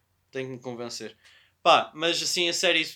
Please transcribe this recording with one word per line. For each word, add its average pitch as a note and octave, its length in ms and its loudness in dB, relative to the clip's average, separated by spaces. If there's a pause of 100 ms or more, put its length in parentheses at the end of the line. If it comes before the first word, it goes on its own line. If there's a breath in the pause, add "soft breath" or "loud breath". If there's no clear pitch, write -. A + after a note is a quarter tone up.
(320)
Tenho C3 160 -6
que C3 80 -12
me A#2+ 40 -16
convencer. A#2 560 -12 (460 soft breath)
Pá, D3 340 6
mas D#3+ 260 -2
assim, E3+ 260 -2
a E3 60 -2
série, D#3+ 320 2 (100)